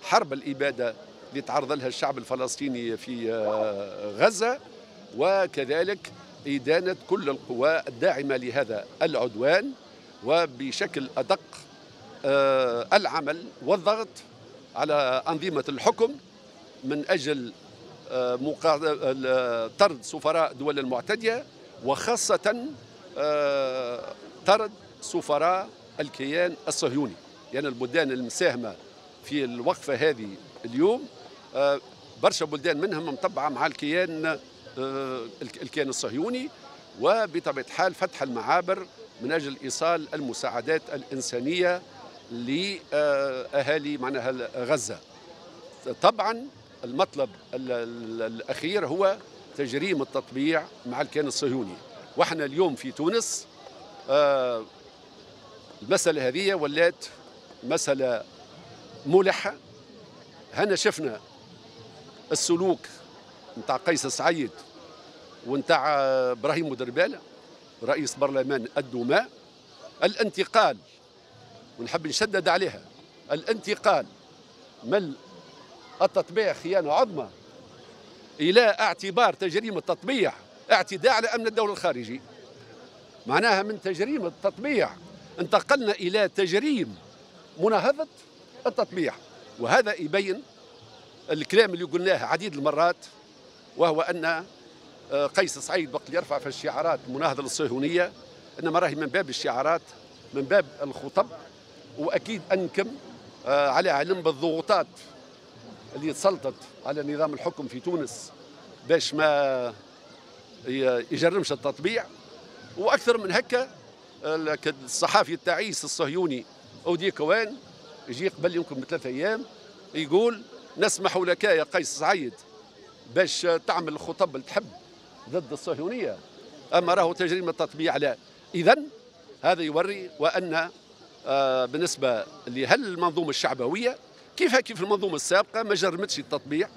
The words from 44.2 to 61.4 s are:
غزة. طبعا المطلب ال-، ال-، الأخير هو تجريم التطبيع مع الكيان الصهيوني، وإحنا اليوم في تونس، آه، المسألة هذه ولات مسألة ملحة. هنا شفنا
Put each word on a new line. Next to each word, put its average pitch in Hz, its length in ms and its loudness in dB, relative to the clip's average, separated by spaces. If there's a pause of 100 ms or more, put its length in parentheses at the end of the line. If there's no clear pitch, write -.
غزة. 120 440 -2 (1040)
طبعا 220 460 2 (360)
المطلب 135 460 -2 (240)
ال-، 127 180 -6
ال-، 117 500 -6
الأخير 143 680 -4
هو 190 300 2 (400)
تجريم 143 440 -2
التطبيع 139 600 -2 (220)
مع 123 160 -4
الكيان 147 260 -2
الصهيوني، 123 480 -2 (420)
وإحنا 160 280 2
اليوم 147 300 2
في 131 160 -10
تونس، 196 560 -2 (640)
آه، 135 540 4 (1160)
المسألة 151 460 2
هذه 190 260 0
ولات 160 520 2 (580)
مسألة 127 600 0 (840)
ملحة. 185 500 4 (960)
هنا 196 220 2
شفنا 143 440 0 (1120)